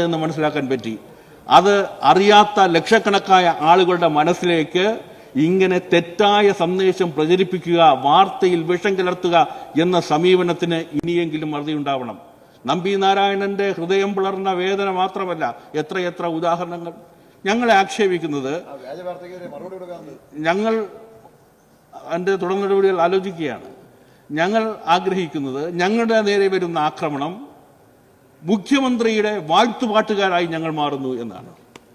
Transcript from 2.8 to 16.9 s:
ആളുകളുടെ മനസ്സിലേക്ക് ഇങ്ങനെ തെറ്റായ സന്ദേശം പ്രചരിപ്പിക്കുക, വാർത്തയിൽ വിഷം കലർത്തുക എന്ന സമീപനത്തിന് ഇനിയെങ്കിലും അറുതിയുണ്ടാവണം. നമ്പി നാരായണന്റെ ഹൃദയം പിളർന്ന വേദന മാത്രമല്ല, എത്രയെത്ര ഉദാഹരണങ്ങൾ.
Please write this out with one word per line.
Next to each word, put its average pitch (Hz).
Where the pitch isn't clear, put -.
ആളുകളുടെ 175
മനസ്സിലേക്ക് 175
ഇങ്ങനെ 185
തെറ്റായ 202
സന്ദേശം 185
പ്രചരിപ്പിക്കുക, 170
വാർത്തയിൽ 180
വിഷം 180
കലർത്തുക 180
എന്ന 180
സമീപനത്തിന് 175
ഇനിയെങ്കിലും 160
അറുതിയുണ്ടാവണം. 139
നമ്പി 180
നാരായണന്റെ 196
ഹൃദയം 196
പിളർന്ന 190
വേദന 196
മാത്രമല്ല, 185
എത്രയെത്ര 175
ഉദാഹരണങ്ങൾ. 170